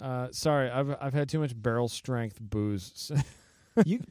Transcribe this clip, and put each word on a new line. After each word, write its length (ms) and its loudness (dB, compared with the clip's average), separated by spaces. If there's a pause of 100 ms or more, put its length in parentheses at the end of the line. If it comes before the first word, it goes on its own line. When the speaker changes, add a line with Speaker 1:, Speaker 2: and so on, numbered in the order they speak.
Speaker 1:
Uh, 300 -4
sorry, 400 2
I've, 280 0
I've 140 -2
had 160 2
too 100 0
much 200 -2
barrel 300 2
strength 500 -4
booze. 800 -4
<laughs> 40 4 (640)
Speaker 2:
You 140 0 (120)